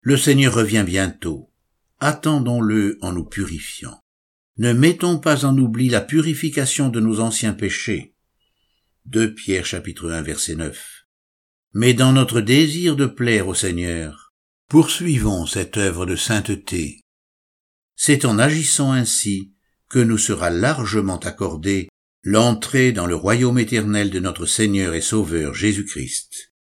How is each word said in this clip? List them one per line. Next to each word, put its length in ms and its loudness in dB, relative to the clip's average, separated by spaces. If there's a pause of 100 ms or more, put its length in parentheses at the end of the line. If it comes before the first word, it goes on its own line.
Le 160 2
Seigneur 360 4
revient 320 2
bientôt. 680 -4 (480)
Attendons-le 1000 0
en 120 -6
nous 120 -4
purifiant. 760 -10 (580)
Ne 140 2
mettons 460 4
pas 260 0
en 120 4
oubli 320 2
la 120 2
purification 880 -2
de 100 -2
nos 220 2
anciens 340 -2
péchés. 640 -6 (880)
Deux 280 0
Pierre 320 -4
chapitre 460 -8
un, 120 -6
verset 340 -6
neuf. 500 -12 (680)
Mais 220 4
dans 180 4
notre 280 2
désir 560 2
de 100 2
plaire 400 0
au 80 -4
Seigneur, 800 -6 (340)
poursuivons 800 2
cette 300 -6
œuvre 280 0
de 120 -2
sainteté. 840 -2 (920)
C'est 300 2
en 160 2
agissant 500 2
ainsi 640 -2 (340)
que 120 0
nous 180 2
sera 320 -2
largement 680 -2
accordée 680 -4 (340)
l'entrée 680 2
dans 160 -2
le 80 0
royaume 440 2
éternel 520 0
de 80 -4
notre 280 -6
Seigneur 480 0
et 60 -2
Sauveur 540 -2
Jésus-Christ. 1080 -6